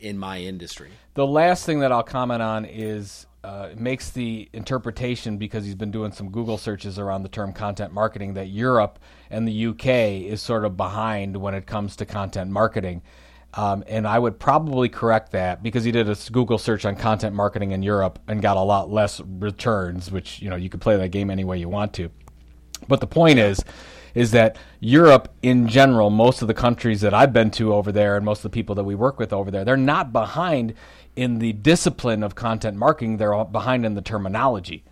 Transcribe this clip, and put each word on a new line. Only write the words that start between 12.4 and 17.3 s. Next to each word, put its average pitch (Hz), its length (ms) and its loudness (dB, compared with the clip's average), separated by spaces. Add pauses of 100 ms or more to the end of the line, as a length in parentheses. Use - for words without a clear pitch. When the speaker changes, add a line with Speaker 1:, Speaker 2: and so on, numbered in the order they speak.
Speaker 2:
marketing. 95 500 -2 (520)
Um, 101 340 -2
and 107 180 -2
I 107 100 2
would 120 220 0
probably 139 500 2
correct 113 440 0
that, 92 280 -2
because 113 220 -2
he 117 80 0
did 113 160 2
a 104 60 -2
s-, - 160 -8
Google 117 280 2
search 107 280 -2
on 101 100 -2
content 107 400 -2